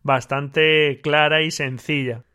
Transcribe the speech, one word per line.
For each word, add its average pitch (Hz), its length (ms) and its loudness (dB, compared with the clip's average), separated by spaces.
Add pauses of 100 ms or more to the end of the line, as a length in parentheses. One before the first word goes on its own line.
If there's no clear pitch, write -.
bastante 143 1000 0
clara 151 420 2
y 156 100 -4
sencilla. 131 720 -6 (100)